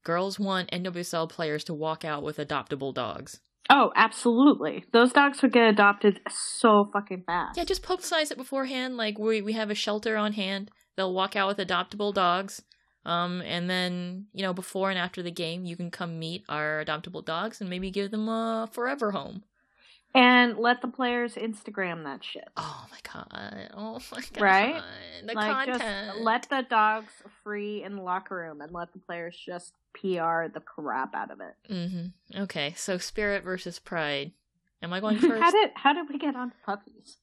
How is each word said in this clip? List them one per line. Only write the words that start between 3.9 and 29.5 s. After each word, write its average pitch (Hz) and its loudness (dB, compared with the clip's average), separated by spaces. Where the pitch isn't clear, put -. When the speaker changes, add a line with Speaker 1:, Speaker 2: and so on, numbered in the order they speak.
Speaker 2:
absolutely. 226 4
Those 240 8
dogs 285 6
would 247 4
get 233 8
adopted 208 6
so 208 4
fucking 190 -4
fast. 175 -2
Speaker 1:
Yeah, 349 0
just - -2
publicize 320 -2
it - -8
beforehand. 254 -4
Like, 214 -2
we, 214 2
we 214 -2
have 220 -2
a 208 0
shelter 214 -2
on 214 0
hand. 196 -4
They'll 185 0
walk 190 0
out 196 4
with 202 -2
adoptable 196 -2
dogs. 190 2
Um, 175 0
and 175 -4
then, 180 -2
you 190 -4
know, 185 0
before 190 -2
and 185 -2
after 175 -4
the 175 -6
game, 175 -6
you 170 -6
can 175 -8
come 170 -6
meet 165 -8
our 151 -2
adoptable 160 -8
dogs 180 -4
and 190 -8
maybe 185 -6
give 202 -4
them 214 -4
a 226 -4
forever 247 -2
home. - -8
Speaker 2:
And 247 8
let 240 2
the 254 -4
players 240 -2
Instagram 202 -6
that 135 -10
shit. - -14
Speaker 1:
Oh - -10
my - -20
god. - -12
Oh 220 -10
my 247 -10
god. - -4
Speaker 2:
Right? 208 6
Speaker 1:
The 226 -6
Speaker 2:
Like, 220 0
just 247 -2
Speaker 1:
content. 208 -6
Speaker 2:
let 233 0
the 262 -2
dogs 214 2
free 208 -6
in 202 -10
the 190 -10
locker 185 -6
room 156 -10
and 160 -14
let 175 -10
the 185 -18
players 170 -10
just 175 -12